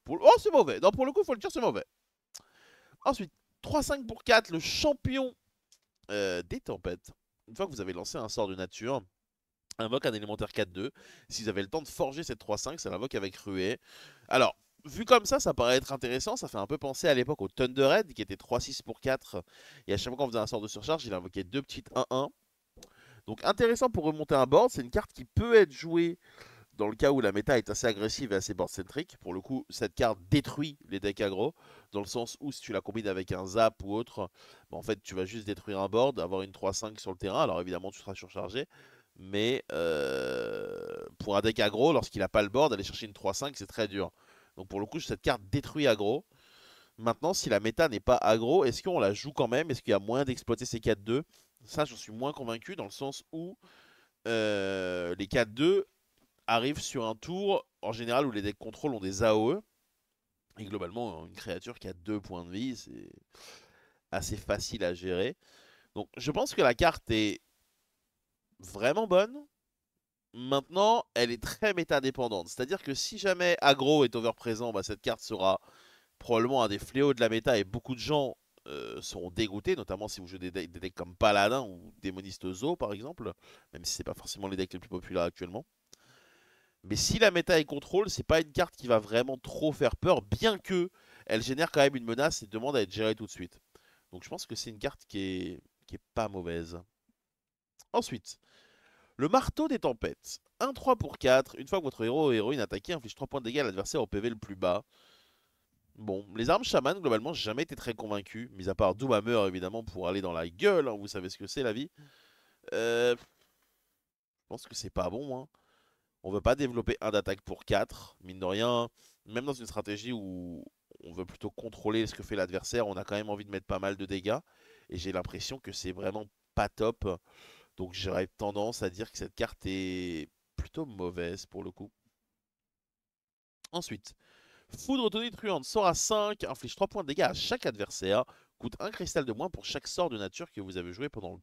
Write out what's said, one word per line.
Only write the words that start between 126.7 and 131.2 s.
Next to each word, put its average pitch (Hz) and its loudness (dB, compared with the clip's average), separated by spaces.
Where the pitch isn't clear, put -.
Donc 92 -8
j'aurais 92 -2
tendance 104 -4
à 92 0
dire 98 -10
que - -12
cette - -10
carte - -6
est 92 -4
plutôt - -8
mauvaise 90 -6